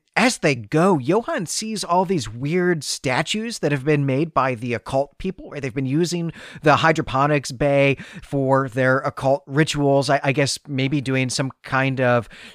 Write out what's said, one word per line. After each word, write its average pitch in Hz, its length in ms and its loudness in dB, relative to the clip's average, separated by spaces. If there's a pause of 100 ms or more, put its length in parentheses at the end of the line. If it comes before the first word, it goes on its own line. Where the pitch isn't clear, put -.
(200)
as 233 200 2
they 151 140 2
go, 156 440 2
Johann 202 480 -2
sees 214 360 -6
all 185 220 2
these 170 240 -2
weird 151 560 -2
statues 165 760 -4
that 151 120 0
have 135 140 -2
been 143 200 2
made 139 280 0
by 131 200 2
the 120 200 -6
occult 135 440 -2
people, 190 320 -8
where 143 120 -10
they've 127 120 -6
been 135 120 -4
using 165 480 -2 (280)
the 147 140 6
hydroponics 147 800 2
bay 139 420 2 (260)
for 135 460 0
their 131 320 2
occult 139 480 -2
rituals. 139 600 2
I, 143 120 4
I 143 120 0
guess 139 340 0
maybe 135 320 -2
doing 131 300 -2
some 131 240 -4 (100)
kind 131 380 0
of 123 260 2 (280)